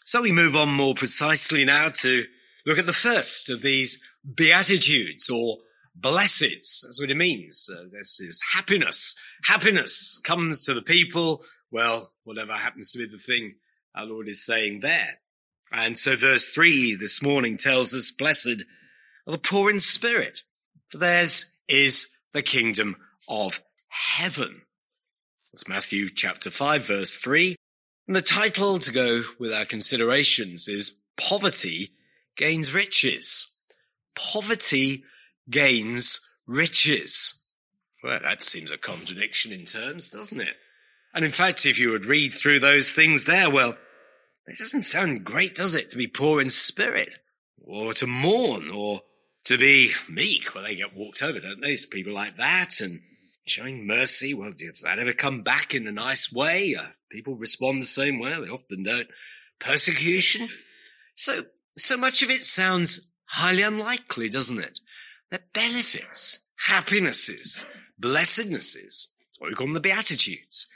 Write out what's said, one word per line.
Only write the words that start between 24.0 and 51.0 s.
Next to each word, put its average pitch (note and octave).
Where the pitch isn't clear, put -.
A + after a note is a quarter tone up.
That's -
Matthew G2
chapter F#2+
five, C#3+
verse G2
three. E3
And F#3+
the F#3
title G3
to C#3
go A#2+
with A2+
our G#2+
considerations A#2
is G2+
Poverty G2+
Gains D3+
Riches. -
Poverty D3
Gains A#2+
Riches. C#3
Well, B2+
that -
seems D#2
a D2
contradiction F#2
in F#2
terms, C3
doesn't G3+
it? -
And E3
in D3+
fact, F3+
if B2
you A#2+
would G#2
read C#3
through C#3+
those C#3
things D#3
there, F3+
well, C3
it -
doesn't A3+
sound D3+
great, E3
does F3+
it, C#3+
to B2
be B2
poor D3
in C3
spirit, -
or G#2+
to C3
mourn, C3
or G#2
to B2+
be C3
meek? -
Well, F#2+
they G#2
get G2
walked G#2